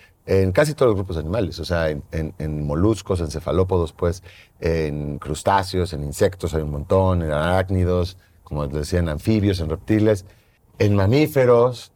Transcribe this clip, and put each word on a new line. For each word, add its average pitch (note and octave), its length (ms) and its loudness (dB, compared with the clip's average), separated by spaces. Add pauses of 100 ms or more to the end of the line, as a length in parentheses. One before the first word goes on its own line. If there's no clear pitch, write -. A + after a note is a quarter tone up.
(280)
en F#2+ 220 4
casi D3+ 240 2
todos C3 160 4
los G2+ 60 2
grupos F#2+ 220 -4
animales, F2 420 -4
o D#2 40 -8
sea, E2 240 0
en, D2 220 -4
en, D#2+ 280 -6
en D2+ 280 -6
moluscos, F2+ 540 0
en D#2+ 100 -4
cefalópodos, E2+ 600 -2
pues, F2 320 -4 (340)
en D2 640 -4
crustáceos, F#2 720 -2
en D2 100 -8
insectos F2+ 520 -2
hay D#2+ 80 -2
un D2+ 100 -6
montón, F#2 500 0
en D#2 80 -4
arácnidos, F2+ 840 0 (260)
como D2 220 -6
les C2+ 80 -6
decía, D2+ 260 -2
en E2+ 100 0
anfibios, G2 520 0
en D#2 80 -4
reptiles, G#2 560 2 (560)
en G2+ 160 4
mamíferos, B2 1000 4